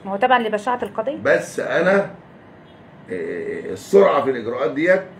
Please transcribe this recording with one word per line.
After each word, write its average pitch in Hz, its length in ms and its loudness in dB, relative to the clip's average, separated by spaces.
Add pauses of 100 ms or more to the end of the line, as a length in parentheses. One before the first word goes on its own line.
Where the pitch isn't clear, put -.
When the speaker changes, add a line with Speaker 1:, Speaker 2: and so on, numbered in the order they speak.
Speaker 1:
ما 190 60 -8
هو 196 60 -4
تبعًا 247 220 4
لبشاعة 220 440 -2
القضية. 233 400 -6
Speaker 2:
بس - 360 0
أنا، 180 500 0 (1000)
إيه، 85 640 -8
السرعة 185 500 4
في 135 60 -2
الإجراءات 123 420 -2
ديت 175 300 2 (180)